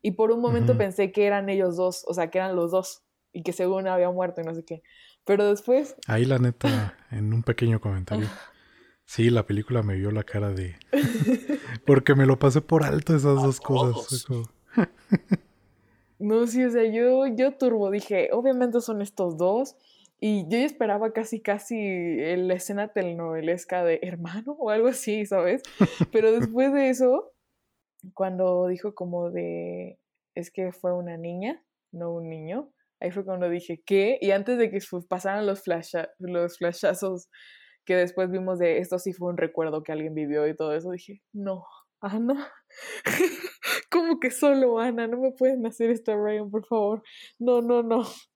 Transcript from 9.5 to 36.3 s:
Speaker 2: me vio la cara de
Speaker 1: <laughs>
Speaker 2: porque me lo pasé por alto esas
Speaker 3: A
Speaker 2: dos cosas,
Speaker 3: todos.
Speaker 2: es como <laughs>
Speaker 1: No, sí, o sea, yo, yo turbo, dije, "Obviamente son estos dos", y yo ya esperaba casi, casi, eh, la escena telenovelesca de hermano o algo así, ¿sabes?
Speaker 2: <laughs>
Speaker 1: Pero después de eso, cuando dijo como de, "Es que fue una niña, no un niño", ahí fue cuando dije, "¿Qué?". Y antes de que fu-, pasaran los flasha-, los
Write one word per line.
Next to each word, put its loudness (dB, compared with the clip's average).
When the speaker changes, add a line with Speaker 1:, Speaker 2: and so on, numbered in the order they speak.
Speaker 2:
me 0
vio -2
la -2
cara -4
de -6
Speaker 1:
<laughs> -2
Speaker 2:
porque 6
me 6
lo 4
pasé 4
por 2
alto 2
esas 4
Speaker 3:
A 2
Speaker 2:
dos 0
cosas, 2
Speaker 3:
todos. -8
Speaker 2:
es -4
como -4
<laughs> 4
Speaker 1:
No, 2
sí, 2
o 2
sea, 4
yo, 4
yo 2
turbo, 2
dije, 0
"Obviamente 2
son -6
estos -4
dos", 0
y 0
yo -2
ya 2
esperaba -2
casi, -6
casi, -4
eh, -2
la 0
escena -4
telenovelesca -4
de 2
hermano -8
o -4
algo 2
así, -2
¿sabes? 0
Speaker 2:
<laughs> 2
Speaker 1:
Pero 6
después 2
de 2
eso, 2
cuando 0
dijo -4
como -6
de, -8
"Es -10
que -6
fue -4
una -8
niña, -8
no -10
un -10
niño", -10
ahí -6
fue -8
cuando -4
dije, -6
"¿Qué?". 2
Y 2
antes 0
de 2
que -4
fu-, -10
pasaran -2
los -2
flasha-, -4
los -4